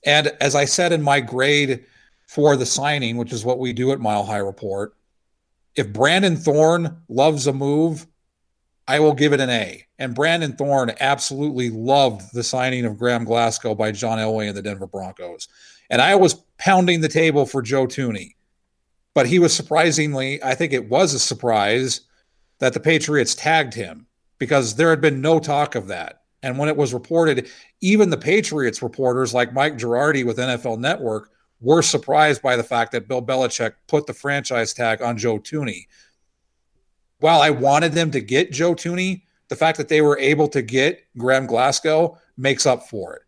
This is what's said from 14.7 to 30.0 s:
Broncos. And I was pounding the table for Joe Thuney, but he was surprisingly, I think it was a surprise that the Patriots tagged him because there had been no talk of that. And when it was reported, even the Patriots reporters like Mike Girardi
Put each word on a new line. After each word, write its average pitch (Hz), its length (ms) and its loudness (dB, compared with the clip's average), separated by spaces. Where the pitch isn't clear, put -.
Broncos. 90 600 -14
And 120 120 2
I 185 140 4
was 185 280 4
pounding 180 440 2
the 156 60 0
table 151 380 2
for 135 160 -6
Joe 131 240 0
Thuney, 120 500 -8
but 131 140 2
he 175 120 4
was 170 140 4
surprisingly, 147 920 -2
I 131 120 -2
think 156 180 -4
it 113 160 -4
was 147 240 2
a 127 60 -4
surprise 113 840 0
that 127 140 0
the - 60 -4
Patriots 147 560 0
tagged 151 380 -2
him 92 340 -12
because 123 360 0
there 165 140 4
had 156 120 2
been 139 200 2
no 156 180 2
talk 147 360 -2
of 101 120 -6
that. 87 340 -12
And 127 140 -6
when 147 120 0
it 151 80 -2
was 135 160 0
reported, 147 560 0
even 202 280 4
the 156 80 0
Patriots 151 640 -2
reporters 123 520 -2
like 123 200 0
Mike 143 240 0
Girardi 127 480 0